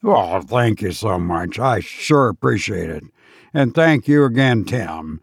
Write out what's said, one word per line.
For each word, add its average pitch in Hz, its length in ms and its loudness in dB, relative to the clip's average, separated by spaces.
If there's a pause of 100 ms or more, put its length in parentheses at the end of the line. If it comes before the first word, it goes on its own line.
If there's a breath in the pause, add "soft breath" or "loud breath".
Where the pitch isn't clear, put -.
Oh, 98 380 2
thank 113 420 0
you 92 100 -2
so 95 260 -2
much. 87 400 -4
I 120 220 0
sure 139 480 0
appreciate 101 600 -2
it. 80 140 -10 (480 soft breath)
And 135 220 0
thank 160 320 4
you 147 180 4
again, 123 400 2
Tim. 80 580 -8